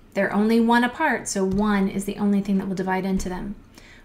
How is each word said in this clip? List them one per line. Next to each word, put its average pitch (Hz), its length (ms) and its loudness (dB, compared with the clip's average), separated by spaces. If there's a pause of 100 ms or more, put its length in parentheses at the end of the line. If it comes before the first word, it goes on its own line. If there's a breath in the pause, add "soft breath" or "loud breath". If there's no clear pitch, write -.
(140)
They're 190 200 0
only 220 260 4
one 233 240 4
apart, 247 440 -2
so 196 160 -2
one 196 440 2
is 196 180 -4
the 202 120 -8
only 202 240 2
thing 196 180 0
that 190 80 -4
will 190 80 -4
divide 185 300 -2
into 190 240 -2
them. 202 260 -8 (500 loud breath)